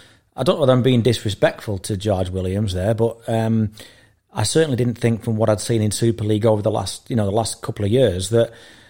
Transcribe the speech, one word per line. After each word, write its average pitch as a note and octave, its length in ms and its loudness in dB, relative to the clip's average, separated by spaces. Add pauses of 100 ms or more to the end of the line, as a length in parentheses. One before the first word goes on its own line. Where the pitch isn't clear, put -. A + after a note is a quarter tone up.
(360)
I - 80 -6
don't F#3+ 120 2
know F3 40 -4
whether C3 120 4
I'm B2+ 100 4
being B2 200 4
disrespectful A2 760 0
to G#2 180 -6
George F#2 340 0
Williams F#2+ 440 -2
there, F#2+ 200 0
but, A2+ 240 0 (100)
um, A2 440 0 (600)
I G#2+ 120 -2
certainly D3+ 320 0
didn't A#2+ 220 -2
think A#2 260 0
from A2+ 120 -2
what G#2+ 140 2
I'd G#2 100 2
seen A2+ 220 0
in G#2+ 80 2
Super G#2+ 320 0
League G#2+ 240 0
over G#2+ 160 2
the G#2+ 80 0
last, G#2+ 400 -6
you C3+ 60 -2
know, G#2+ 80 2
the G2 80 -2
last A2 300 -4
couple G#2 220 -6
of G2 60 0
years G2 400 2
that A#2 220 2 (380)